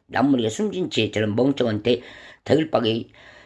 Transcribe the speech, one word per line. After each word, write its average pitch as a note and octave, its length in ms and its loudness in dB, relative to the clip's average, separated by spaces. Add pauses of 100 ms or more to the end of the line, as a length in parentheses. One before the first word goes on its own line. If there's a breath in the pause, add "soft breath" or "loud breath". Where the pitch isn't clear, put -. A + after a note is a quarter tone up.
남무리가 B2 420 2
숨진 F#3 400 -4
채 A2 220 0
저런 G#2+ 240 -2
멍청한 A#2+ 460 0
대-, A#2+ 200 0 (420 loud breath)
대갈박이 A#2 680 0 (340 soft breath)